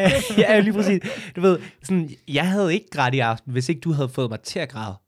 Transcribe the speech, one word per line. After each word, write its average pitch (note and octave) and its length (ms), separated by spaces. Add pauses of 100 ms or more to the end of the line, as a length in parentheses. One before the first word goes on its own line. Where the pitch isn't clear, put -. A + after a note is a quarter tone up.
ja. F#3+ 80 (280)
<laughs> - 0 (160)
Ja, G#3+ 60
lige G3+ 140
præcis. G3 280 (340)
Du F3 60
ved, F#3 180 (240)
sådan, F3 260 (180)
jeg D3 220
havde F#3+ 240
ikke - 180
grædt C3 240
i C3 40
aften, A#2 320
hvis B2+ 180
ikke D#3 120
du E3 100
havde C#3 180
fået B2+ 200
mig A2 100
til - 200
at C#3+ 100
græde. A2 260 (120)